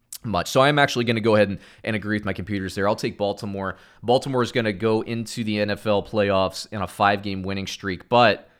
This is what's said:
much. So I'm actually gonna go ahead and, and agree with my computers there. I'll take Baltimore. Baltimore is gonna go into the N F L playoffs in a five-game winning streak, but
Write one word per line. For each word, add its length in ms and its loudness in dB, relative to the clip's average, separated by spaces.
much. 260 -2
So 120 4
I'm 160 4
actually 280 2
gonna 160 0
go 140 4
ahead 140 4
and, 80 -6
and 120 -4
agree 220 -2
with 80 -6
my 80 -4
computers 420 -6
there. 120 0
I'll 80 2
take 220 -6
Baltimore. 600 -4
Baltimore 400 2
is 80 -4
gonna 220 0
go 280 2
into 420 -6
the 160 -2
N 120 0
F 160 -4
L 160 2
playoffs 680 0
in 100 -8
a 60 -4
five-game 560 0
winning 220 -6
streak, 420 -8
but 420 4